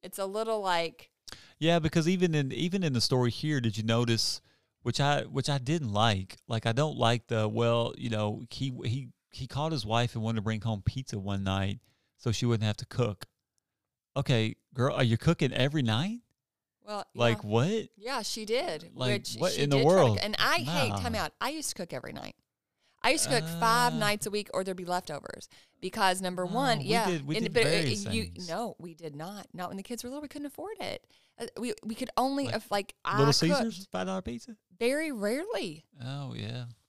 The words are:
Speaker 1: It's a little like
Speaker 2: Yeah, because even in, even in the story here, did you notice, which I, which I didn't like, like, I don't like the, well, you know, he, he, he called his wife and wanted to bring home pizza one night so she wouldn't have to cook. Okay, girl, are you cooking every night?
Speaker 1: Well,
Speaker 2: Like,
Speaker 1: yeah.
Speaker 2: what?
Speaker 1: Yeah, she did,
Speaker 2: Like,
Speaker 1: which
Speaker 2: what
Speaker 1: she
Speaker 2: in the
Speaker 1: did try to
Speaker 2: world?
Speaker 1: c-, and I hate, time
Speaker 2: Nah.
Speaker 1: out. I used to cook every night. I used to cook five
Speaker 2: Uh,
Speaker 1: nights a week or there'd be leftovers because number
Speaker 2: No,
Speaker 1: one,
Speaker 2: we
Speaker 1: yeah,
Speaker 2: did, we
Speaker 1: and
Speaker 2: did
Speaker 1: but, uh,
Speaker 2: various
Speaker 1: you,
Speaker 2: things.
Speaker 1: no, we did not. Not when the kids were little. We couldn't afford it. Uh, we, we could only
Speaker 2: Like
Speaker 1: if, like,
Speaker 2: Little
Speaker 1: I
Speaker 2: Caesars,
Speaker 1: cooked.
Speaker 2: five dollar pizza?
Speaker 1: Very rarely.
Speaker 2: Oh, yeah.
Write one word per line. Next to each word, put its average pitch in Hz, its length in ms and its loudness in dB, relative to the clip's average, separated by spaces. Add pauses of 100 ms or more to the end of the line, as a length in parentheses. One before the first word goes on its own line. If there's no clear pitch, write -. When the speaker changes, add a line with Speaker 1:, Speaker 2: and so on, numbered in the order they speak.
Speaker 1:
It's 190 160 -12
a 196 60 -2
little 214 360 -2
like 170 500 0 (480)
Speaker 2:
Yeah, 165 200 4
because 160 300 2
even 180 260 4
in, 139 160 2
even 180 320 0
in 147 100 2
the 117 80 4
story 123 300 4
here, 151 300 0
did 107 160 0
you 107 60 -2
notice, 117 580 2 (400)
which - 180 -2
I, 143 240 2
which 131 260 -4
I 143 80 0
didn't 131 360 -2
like, 104 440 2 (100)
like, 113 180 -2
I 117 60 2
don't 143 260 0
like 117 300 2
the, 107 200 0
well, 117 500 2
you 123 120 -6
know, 107 400 -2
he, 131 240 -6 (100)
he, 123 260 -4 (220)
he 127 160 -10
called 156 240 -2
his 123 140 -4
wife 117 300 2
and 113 80 -2
wanted 113 140 0
to 107 40 -2
bring 110 200 -2
home 107 220 -2
pizza - 360 -2
one 98 240 -2
night 98 360 0 (380)
so 123 140 -2
she 110 140 0
wouldn't 113 200 2
have 107 120 0
to - 80 -10
cook. 110 400 -4 (920)
Okay, 117 380 2 (180)
girl, 127 220 2
are 139 80 2
you 117 140 4
cooking 160 360 2
every 143 300 2
night? 147 360 0 (640)
Speaker 1:
Well, 208 300 -8
Speaker 2:
Like, 117 300 4
Speaker 1:
yeah. 107 60 -6
Speaker 2:
what? 147 460 2
Speaker 1:
Yeah, 240 280 -6
she 220 200 -6
did, 214 500 -4
Speaker 2:
Like, 127 180 -2
Speaker 1:
which 104 240 -4
Speaker 2:
what 180 180 0
Speaker 1:
she - 80 0
Speaker 2:
in 143 80 2
the 139 80 6
Speaker 1:
did 135 60 6
try 156 80 8
to 190 80 8
Speaker 2:
world? 113 180 6
Speaker 1:
c-, - 80 0
and 214 140 -4
I 294 180 4
hate, - 400 0
time 233 160 -2
Speaker 2:
Nah. 196 120 -2
Speaker 1:
out. 147 140 -8
I 254 120 -4
used 311 180 -6
to - 60 -8
cook 175 180 -8
every - 180 -10
night. - 240 -12 (680)
I 233 80 6
used 302 120 2
to - 80 -2
cook 220 160 2 (120)
five 240 340 4
Speaker 2:
Uh, 240 40 -2
Speaker 1:
nights 208 300 0
a 202 40 -4
week 208 220 -2
or 190 100 0
there'd 190 140 -4
be 180 80 -8
leftovers - 640 -6 (300)
because 185 420 2
number 180 240 -2
Speaker 2:
No, 180 80 -4
Speaker 1:
one, 240 260 2
Speaker 2:
we 127 60 -4
Speaker 1:
yeah, 220 220 2
Speaker 2:
did, 165 180 0
we 147 100 -2
Speaker 1:
and 214 100 -2
Speaker 2:
did - 80 -4
Speaker 1:
but, 226 120 6
uh, - 40 4
Speaker 2:
various - 360 0
Speaker 1:
you, - 200 -2
Speaker 2:
things. 87 220 -12
Speaker 1:
no, 190 300 -6
we 165 160 -14
did 156 220 -12
not. 185 380 -12
Not 175 160 -8
when 196 80 -8
the 190 60 -10
kids 233 200 -8
were 247 60 -10
little. 285 120 -8
We 294 60 -10
couldn't 285 180 -10
afford 392 340 -10
it. - 280 -8 (320)
Uh, 240 80 -8 (100)
we, 240 160 -4 (100)
we 220 120 -8
could 247 200 -8
only 277 300 0
Speaker 2:
Like - 100 -4
Speaker 1:
if, 220 140 -8
like, 202 240 -4 (120)
Speaker 2:
Little 143 240 4
Speaker 1:
I - 20 6
Speaker 2:
Caesars, 190 460 2
Speaker 1:
cooked. 190 140 -16
Speaker 2:
five 185 140 -4
dollar 190 160 -6
pizza? 233 340 -12 (220)
Speaker 1:
Very 294 340 0
rarely. 226 760 -4 (180)
Speaker 2:
Oh, 131 320 -8
yeah. 117 300 -6 (240)